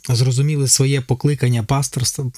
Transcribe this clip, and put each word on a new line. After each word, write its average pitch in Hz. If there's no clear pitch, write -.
зрозуміли 131
своє 135
покликання 123
пасторства, 135